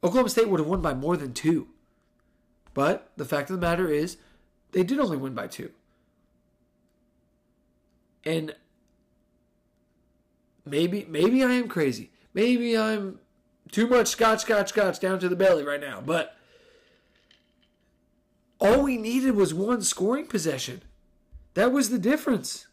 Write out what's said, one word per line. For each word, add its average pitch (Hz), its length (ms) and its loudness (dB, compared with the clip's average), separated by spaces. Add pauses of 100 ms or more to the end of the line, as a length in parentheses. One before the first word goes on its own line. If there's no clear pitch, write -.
Oklahoma 226 280 2
State 226 180 2
would 180 120 2
have 151 80 -2
won 185 120 0
by 151 140 -2
more 147 220 -2
than 135 180 -8
two. 156 340 0 (1040)
But 143 440 -2
the 151 100 -8
fact 143 240 -4
of 185 100 -4
the 175 60 -2
matter 170 240 0
is, 151 260 -2 (560)
they 185 100 2
did 240 160 0
only 202 180 0
win 131 180 -8
by 107 120 -8
two. - 260 -14 (2500)
And 160 300 -4 (2000)
maybe, 170 440 -2
maybe 196 340 2
I 254 100 4
am 247 160 0
crazy. 127 420 -2 (240)
Maybe 233 420 2
I'm 220 420 -2 (540)
too 220 140 2
much 240 220 4
scotch, 220 340 2
scotch, 202 260 0
scotch 196 320 0
down 190 200 -2
to 180 80 -2
the 180 80 -2
belly 180 280 4
right 143 160 -4
now. 131 200 -10
But 156 360 -4 (2250)
all 247 220 4
we 269 140 0
needed 240 380 0
was 185 180 4
one 208 300 0
scoring 240 440 -2
possession. 143 560 -6 (720)
That 233 180 4
was 269 180 2
the 247 80 0
difference. 233 760 -2